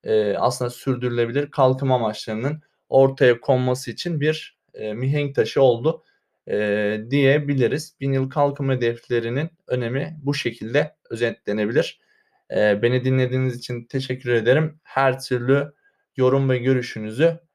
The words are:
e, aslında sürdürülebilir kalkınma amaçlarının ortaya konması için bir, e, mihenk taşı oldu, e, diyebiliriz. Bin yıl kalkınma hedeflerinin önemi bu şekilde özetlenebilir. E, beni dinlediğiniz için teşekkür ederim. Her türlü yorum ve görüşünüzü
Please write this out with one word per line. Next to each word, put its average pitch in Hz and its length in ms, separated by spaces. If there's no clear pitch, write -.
e, 104 340
aslında 120 320
sürdürülebilir 120 800
kalkınma 131 440
amaçlarının 117 680
ortaya 135 520
konması 127 500
için 160 300
bir, 156 380
e, 107 200
mihenk 139 420
taşı 120 260
oldu, 131 420
e, 104 480
diyebiliriz. 139 920
Bin 135 140
yıl 135 160
kalkınma 143 440
hedeflerinin 120 760
önemi 131 560
bu 139 100
şekilde 127 600
özetlenebilir. 113 920
E, 104 300
beni 120 220
dinlediğiniz 127 540
için 120 280
teşekkür 131 480
ederim. 135 500
Her 131 400
türlü 131 500
yorum 131 340
ve 127 80
görüşünüzü 123 840